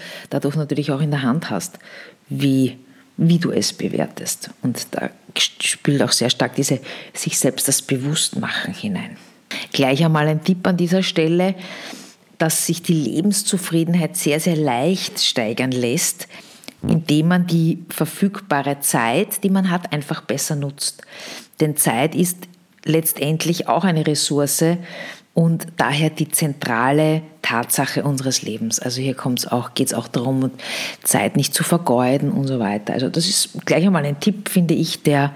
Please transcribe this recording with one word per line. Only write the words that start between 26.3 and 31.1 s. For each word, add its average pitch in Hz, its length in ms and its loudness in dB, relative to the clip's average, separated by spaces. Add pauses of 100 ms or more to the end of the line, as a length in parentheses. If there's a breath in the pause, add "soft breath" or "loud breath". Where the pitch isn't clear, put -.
Tatsache 123 640 -2
unseres 131 380 0
Lebens. 110 380 -4
Also 127 220 -4
hier 135 140 -2
kommt's 123 320 -2
auch, - 260 -2
geht's - 200 0
auch 113 140 -4
darum, 131 440 0 (520 loud breath)
Zeit - 340 2